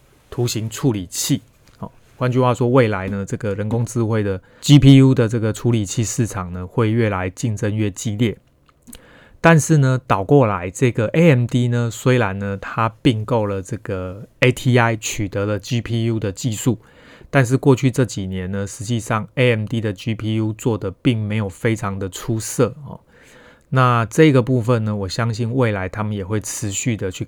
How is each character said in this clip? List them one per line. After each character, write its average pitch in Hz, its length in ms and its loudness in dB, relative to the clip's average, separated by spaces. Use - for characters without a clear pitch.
图 120 180 -2
形 113 220 -4
处 135 220 -2
理 98 160 -4
器。 - 340 -4
好， - 140 -14
换 127 140 0
句 123 80 2
话 127 140 4
说， 120 160 0
未 123 180 4
来 95 200 -4
呢， 98 200 -4
这 - 100 -8
个 101 180 -4
人 107 120 -4
工 117 160 -2
智 117 200 -4
慧 110 180 0
的 98 180 -2
G 147 160 8
P 135 200 10
U 135 180 6
的 117 120 2
这 113 120 -2
个 110 120 0
处 117 200 -2
理 113 140 0
器 113 180 -4
市 110 240 -2
场 90 260 -8
呢， 90 140 -10
会 113 240 0
越 113 180 2
来 92 200 -4
竞 104 280 -4
争 107 180 -2
越 107 140 0
激 101 260 -6
烈。 101 220 0
但 165 160 8
是 156 180 4
呢， 131 280 2
倒 98 180 0
过 139 220 6
来， 95 240 -2
这 123 220 0
个 110 160 0
A 165 220 4
M 123 180 4
D 123 200 0
呢， 120 240 0
虽 127 280 2
然 98 180 -2
呢， 101 240 -6
它 - 260 -2
并 110 240 2
购 110 220 0
了 98 120 -4
这 95 180 -10
个 92 500 -8
A 127 100 6
T 123 260 2
I， 117 180 2
取 110 320 -6
得 101 200 -4
了 104 100 -2
G 117 240 -4
P 113 240 -4
U 113 140 -2
的 107 120 -4
技 120 200 -6
术， 107 260 -2
但 139 120 4
是 123 140 0
过 135 180 4
去 131 140 0
这 123 160 0
几 101 220 -6
年 92 240 -6
呢， 101 160 -4
实 - 160 -12
际 113 160 -4
上 110 340 -4
A 123 220 2
M 110 100 -4
D 113 160 -4
的 107 100 -4
G 110 220 -6
P 107 220 -4
U 110 180 -2
做 110 240 -2
得 95 140 -6
并 120 280 0
没 107 180 -4
有 104 120 -2
非 113 260 -2
常 98 220 -6
的 98 100 -6
出 113 320 -6
色 107 360 -2
哦。 - 120 -16
那 123 320 2
这 160 260 4
个 131 120 4
部 127 180 0
分 113 220 0
呢， 107 100 -2
我 101 140 -4
相 117 260 -4
信 113 220 -4
未 123 160 0
来 95 180 -4
他 107 140 -8
们 107 100 -4
也 101 100 -6
会 104 180 -4
持 - 280 -8
续 110 260 -4
的 98 140 -4
去 - 180 -8